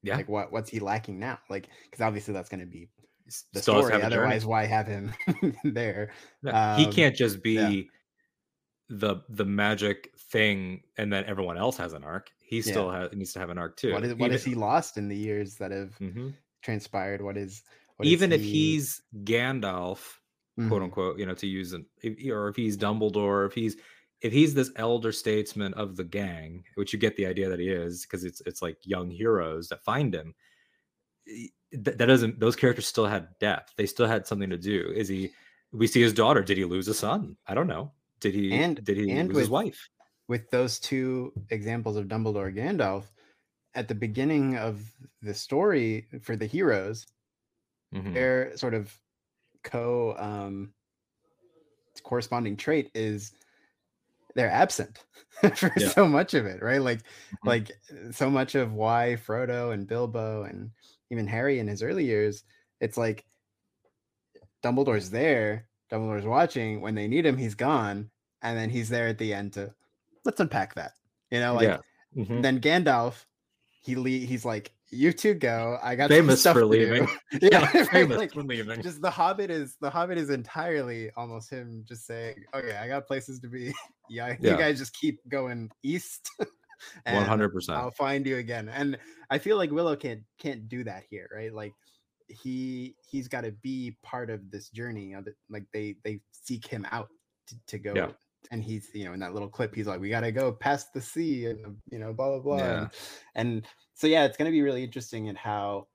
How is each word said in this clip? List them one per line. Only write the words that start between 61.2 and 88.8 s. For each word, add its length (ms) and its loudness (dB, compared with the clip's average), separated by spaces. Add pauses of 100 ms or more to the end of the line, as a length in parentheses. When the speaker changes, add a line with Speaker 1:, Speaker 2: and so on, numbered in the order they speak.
Speaker 2:
Harry 320 0
in 100 -2
his 140 -4
early 220 -2
years, 400 0 (360)
it's 160 -2
like 300 -2 (1400)
Dumbledore's 480 2
there, 580 0 (220)
Dumbledore's 360 -2
watching. 540 2
When 140 -4
they 140 -2
need 180 2
him, 100 6
he's 180 -4
gone, 560 -2 (320)
and 160 -2
then 120 -2
he's 180 -4
there 200 0
at 100 -2
the 160 -2
end 200 -8
to, 200 -10 (500)
"Let's 160 -2
unpack 340 0
that," 180 -10 (380)
you 100 0
know, 140 2
like, 180 6
Speaker 1:
Yeah. 80 -2 (360)
Mm-hmm. 260 -2
Speaker 2:
then 180 2
Gandalf, 640 2 (440)
he 260 -6
le-, 120 -2 (180)
he's 180 -4
like, 280 -6 (180)
"You 220 4
two 220 2
go. 480 0
I 140 -2
got 180 6
Speaker 1:
Famous 20 12
Speaker 2:
some 240 10
stuff 180 8
Speaker 1:
for 120 10
Speaker 2:
to 60 10
Speaker 1:
leaving. 300 6
Speaker 2:
do." 20 -2 (240)
<laughs> 80 -2
Yeah, 300 8
Speaker 1:
<laughs> 40 -2
Yeah, 180 8
Speaker 2:
right? 180 8
Speaker 1:
famous 40 2
Speaker 2:
Like, 180 0
Speaker 1:
for 100 -6
leaving. 420 -4
Speaker 2:
just 180 -8
the 80 2
Hobbit 400 0
is, 300 -6
the 100 -4
Hobbit 280 -2
is 120 -2
entirely 800 -4
almost 380 -10
him 360 -12
just 200 -16
saying, 380 -10 (100)
"Okay, 220 -6
I 120 -8
got 180 -6
places 340 -8
to 80 -16
be. 240 -10
<laughs> 120 -12 (280)
Yeah, 300 -6
you 80 6
Speaker 1:
Yeah. 60 4
Speaker 2:
guys 220 2
just 160 -10
keep 340 -4
going 420 -6 (140)
east, 460 -6 (100)
<laughs> 640 -12
and 100 2
Speaker 1:
One 100 4
hundred 260 2
percent. 260 -4
Speaker 2:
I'll 140 -6
find 340 -2
you 120 -2
again." 300 -8
And 300 -4 (320)